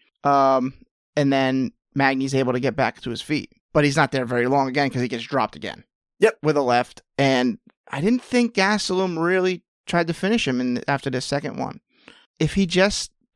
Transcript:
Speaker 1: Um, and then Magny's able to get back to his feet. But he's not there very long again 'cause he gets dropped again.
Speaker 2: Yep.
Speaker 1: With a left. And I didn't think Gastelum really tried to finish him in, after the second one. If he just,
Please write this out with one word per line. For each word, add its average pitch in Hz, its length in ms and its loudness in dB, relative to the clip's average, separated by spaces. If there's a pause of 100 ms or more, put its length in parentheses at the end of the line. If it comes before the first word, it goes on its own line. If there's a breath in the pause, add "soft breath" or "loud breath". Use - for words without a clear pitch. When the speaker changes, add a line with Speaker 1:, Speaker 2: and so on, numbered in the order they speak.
(220)
Speaker 1:
Um, 135 520 2 (420)
and 139 160 2
then 131 400 0 (240)
Magny's 135 400 0
able 127 160 2
to 123 80 -2
get 123 160 -2
back 123 240 -2
to 120 100 -8
his 117 100 -8
feet. 147 300 -6 (220)
But 151 120 4
he's 139 120 2
not 147 160 2
there 131 140 -2
very 120 200 0
long 135 220 2
again 139 220 0
'cause 127 120 -4
he 127 60 -2
gets 113 160 -8
dropped 120 320 -2
again. 80 260 -12 (380)
Speaker 2:
Yep. 220 220 4
Speaker 1:
With 151 140 0
a 143 60 2
left. 123 400 -2 (140)
And 127 420 2 (340)
I 139 80 -6
didn't 233 220 0
think 240 320 0
Gastelum 190 680 0
really 185 400 0 (240)
tried 170 220 0
to 165 60 -2
finish 208 340 0
him 127 120 -2
in, 123 280 -2
after 139 220 -2
the 127 100 -4
second 139 380 -6
one. 131 220 -8 (600 soft breath)
If 160 140 0
he 196 120 2
just, 185 460 0 (240)